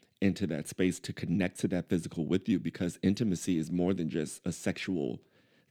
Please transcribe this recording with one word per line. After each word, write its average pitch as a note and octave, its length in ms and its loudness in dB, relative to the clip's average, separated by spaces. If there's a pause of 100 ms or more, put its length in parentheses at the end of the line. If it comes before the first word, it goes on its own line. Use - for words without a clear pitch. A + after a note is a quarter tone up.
(200)
into F#2+ 280 2
that D2+ 200 -4
space F#2 320 2
to - 140 -8
connect E2+ 460 0
to G2+ 100 2
that F2 180 0
physical D#2+ 380 -2
with F2 240 2
you, F#2 100 4
because E2+ 420 -4
intimacy F#2+ 560 2
is D#2 140 0
more F2 220 2
than E2 160 -2
just D2+ 360 -4
a F2+ 60 0
sexual E2 680 -4 (500)